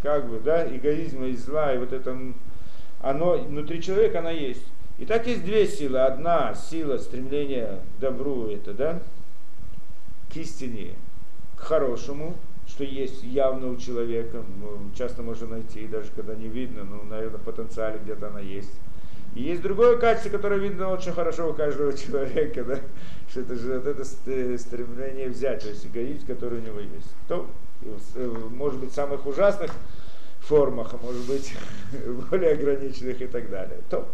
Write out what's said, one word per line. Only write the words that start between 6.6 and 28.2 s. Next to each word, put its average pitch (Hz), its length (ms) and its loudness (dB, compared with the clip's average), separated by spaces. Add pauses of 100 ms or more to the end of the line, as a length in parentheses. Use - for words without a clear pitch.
стремления 127 800 0 (180)
к - 40 0
добру, 131 500 0
это, 101 240 0
да, 160 260 0 (1300)
к - 60 0
истине, 123 580 0 (600)
к - 40 0
хорошему, 143 720 0 (340)
что - 160 0
есть 131 380 0
явно 131 460 0
у 123 80 -2
человека, 117 680 0 (180)
ну, 104 180 0 (180)
часто 120 260 0
можно 113 240 0
найти, 110 400 0
даже 104 300 0
когда 107 180 0
не 113 140 0
видно, 113 360 0
ну, 101 200 0
наверное, 107 340 0
в 104 40 0
потенциале 110 600 0
где-то 104 260 0
она 104 120 0
есть. 98 320 0 (640)
И 117 80 0
есть 175 200 0
другое 220 340 4
качество, 226 340 2
которое 202 280 0
видно 190 320 0
очень 175 220 0
хорошо 165 380 0
у 147 40 -2
каждого 147 380 0
<laughs> 135 40 -2
человека, 131 680 0
да, 123 140 0 (500)
что 131 120 0
это 127 160 0
же 127 220 0
вот 135 80 0
это 135 180 0
ст-, 123 540 0
стремление 123 680 0
взять, 117 340 0
то 107 60 0
есть 101 180 0
эгоизм, 123 400 0
который 120 320 0
у 113 40 0
него 107 180 0
есть. 101 340 0 (140)
То 175 180 0 (380)
в, 107 340 0
э, 127 100 0 (220)